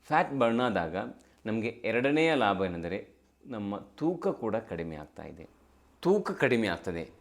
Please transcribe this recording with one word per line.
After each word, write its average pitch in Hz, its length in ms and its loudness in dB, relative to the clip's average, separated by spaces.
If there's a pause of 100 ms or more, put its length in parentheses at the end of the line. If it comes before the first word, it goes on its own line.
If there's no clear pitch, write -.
ಫ್ಯಾಟ್ 143 360 2
ಬರ್ನ್ 117 220 4
ಆದಾಗ 90 340 0 (500)
ನಮಗೆ 110 220 -2
ಎರಡನೆಯ 139 680 2
ಲಾಭ 101 280 4
ಏನೆಂದರೆ 87 460 -4 (360)
ನಮ್ಮ 104 320 -6
ತೂಕ 170 500 -4
ಕೂಡ 113 280 -2
ಕಡಿಮೆ 82 400 -6
ಆಗ್ತಾ 78 280 -14
ಇದೆ. 76 240 -16 (520)
ತೂಕ 196 320 2
ಕಡಿಮೆ 123 360 2
ಆಗ್ತದೆ. 85 420 -4 (120)